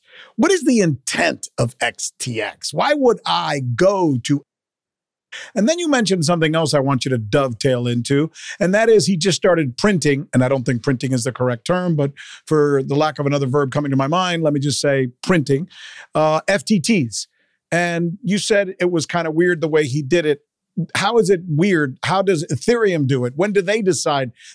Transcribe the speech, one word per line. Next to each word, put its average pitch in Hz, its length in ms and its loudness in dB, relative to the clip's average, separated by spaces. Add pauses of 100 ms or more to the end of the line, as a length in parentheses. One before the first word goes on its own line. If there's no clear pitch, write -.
(380)
what 311 160 4
is 330 100 0
the 247 160 4
intent - 800 -2
of 120 240 -2
X - 360 -6
T 113 240 -6
X? - 320 -8
Why 226 200 0
would 262 160 2 (160)
I 165 360 -2 (140)
go 175 500 2
to? 143 200 -2 (1120)
And 214 120 2
then 339 120 0
you 339 100 -4
mentioned 190 360 0
something 160 300 2
else 156 200 0
I 143 40 2
want 135 260 0
you 139 40 -4
to 127 80 0
dovetail 120 720 0
into, 139 420 0 (300)
and 185 140 0
that 220 140 2
is 214 200 6
he 190 100 2
just 175 180 0
started 165 420 0
printing, 147 560 2
and 127 100 4
I 127 40 2
don't 135 160 0
think 123 200 -2
printing 131 280 -2
is 123 120 0
the 131 80 -4
correct 123 340 -4
term, 180 300 0
but 143 160 0 (340)
for 147 380 2
the 139 120 -4
lack 151 240 0
of 143 60 -2
another 139 220 0
verb 139 240 0
coming 147 200 -2
to 135 60 2
my 135 100 2
mind, 170 360 -2
let 147 100 2
me 143 60 0
just 135 200 -2
say 135 280 2 (160)
printing, 156 440 0 (460)
uh, 156 340 2
F - 160 0
T 214 160 2
Ts. 143 480 -2 (440)
And 170 520 -2
you 196 140 0
said 202 420 0
it 180 120 0
was 165 140 0
kinda 165 260 -2
weird 170 280 2
the 160 80 -2
way 151 180 2
he 139 160 -2
did 156 240 0
it. 147 160 0 (540)
How 214 220 0
is 185 120 4
it 180 180 2
weird? 151 580 0
How 185 160 0
does 180 240 0
Ethereum 190 640 0
do 123 180 0
it? 123 100 -6
When 196 160 0
do 196 100 0
they 208 200 0
decide 147 500 0 (240)